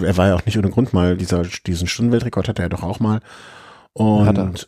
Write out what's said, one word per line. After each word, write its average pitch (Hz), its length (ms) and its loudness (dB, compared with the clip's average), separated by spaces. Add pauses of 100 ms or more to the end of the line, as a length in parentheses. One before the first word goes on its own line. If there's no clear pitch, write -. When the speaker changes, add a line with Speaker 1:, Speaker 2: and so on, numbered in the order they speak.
Speaker 1:
er 87 140 0
war 90 100 4
ja 95 80 4
auch 87 100 -2
nicht 110 120 -2
ohne 98 120 2
Grund 117 240 0
mal, 90 240 2
dieser, 87 260 -2
diesen 87 440 -6
Stundenweltrekord 117 600 -2
hatte 104 160 -4
er 87 60 -2
doch 90 140 -6
auch 87 160 -6
mal. 110 200 0 (720)
Und, 107 340 4
Speaker 2:
Hat 101 100 4
er. 92 160 -2 (140)